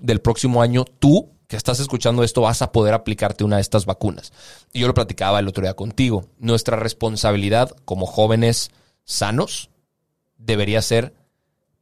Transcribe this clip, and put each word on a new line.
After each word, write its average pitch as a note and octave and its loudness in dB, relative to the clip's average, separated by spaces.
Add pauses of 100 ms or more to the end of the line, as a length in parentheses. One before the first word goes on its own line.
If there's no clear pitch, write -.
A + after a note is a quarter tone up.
del A#2 0
próximo A#2+ 2
año A#2+ 2 (140)
tú, D3 4 (160)
que - -10
estás B2 -4
escuchando B2 0
esto, A#2 0
vas A#2 2
a G#2+ -4
poder G#2+ 4
aplicarte G#2 -2
una G#2 2
de G2 2
estas G2 -2
vacunas. - -6 (400)
Y A#2+ -6
yo B2 0
lo B2 2
platicaba G2+ 0
el G2+ -2
otro G2 -6
día F#2+ -4
contigo. A2 -2 (140)
Nuestra A2+ -2
responsabilidad A2 0 (140)
como F#2 -6
jóvenes A2+ 0 (320)
sanos - -6 (680)
debería G#2+ 0
ser A2+ -2 (680)